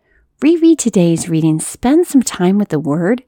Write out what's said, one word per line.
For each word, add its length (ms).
Reread 340
today's 500
reading. 320
Spend 460
some 160
time 380
with 100
the 100
word 480